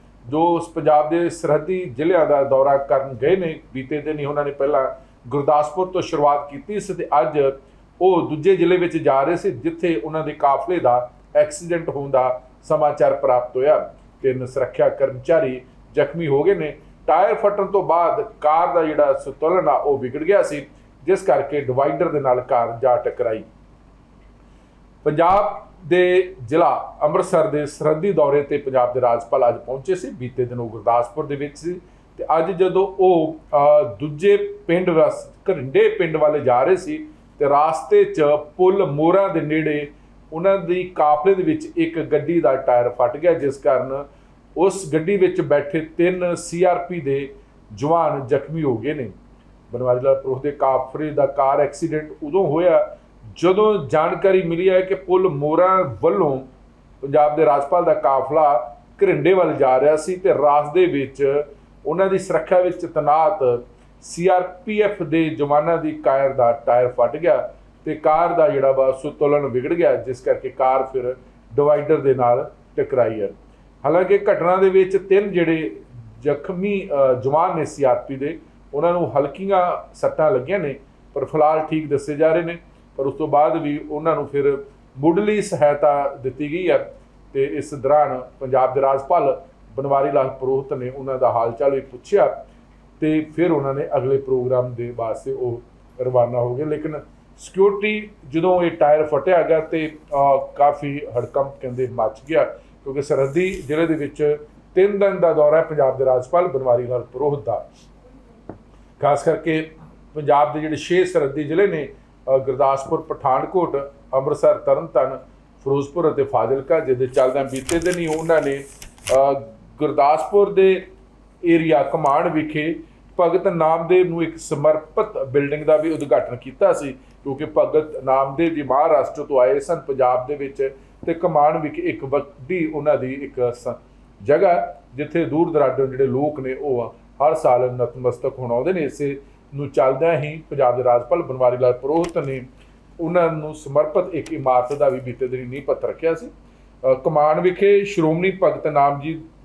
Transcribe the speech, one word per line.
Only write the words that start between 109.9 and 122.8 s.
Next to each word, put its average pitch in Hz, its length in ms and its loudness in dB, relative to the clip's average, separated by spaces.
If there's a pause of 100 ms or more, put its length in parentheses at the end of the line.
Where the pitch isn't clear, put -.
ਪੰਜਾਬ 147 380 2
ਦੇ 156 60 -6
ਜਿਹੜੇ 151 160 -6
ਛੇ 175 300 0
ਸਰਹੱਦੀ 147 380 -2
ਜ਼ਿਲ੍ਹੇ 170 240 2
ਨੇ, 156 220 -6 (400)
ਅਹ, 135 80 4
ਗੁਰਦਾਸਪੁਰ, 135 640 0
ਪਠਾਨਕੋਟ, 151 760 -2 (360)
ਅੰਮ੍ਰਿਤਸਰ, 147 400 2
ਤਰਨਤਾਰਨ, 139 640 0 (460)
ਫਿਰੋਜ਼ਪੁਰ 143 480 0
ਅਤੇ 139 120 -2
ਫਾਜ਼ਿਲਕਾ, 131 560 0
ਜਿਹਦੇ 127 280 0
ਚੱਲਦਿਆਂ 135 380 0
ਬੀਤੇ 131 340 -4
ਦਿਨ 170 200 -2
ਹੀ 170 80 -4
ਉਹਨਾਂ 160 340 0
ਨੇ, 139 220 -4 (540)
ਅਹ, 139 160 4 (440)
ਗੁਰਦਾਸਪੁਰ 170 760 2
ਦੇ 190 340 4 (580)
ਏਰੀਆ 160 380 4
ਕਮਾਣ 156 460 0
ਵਿਖੇ 156 460 -4 (440)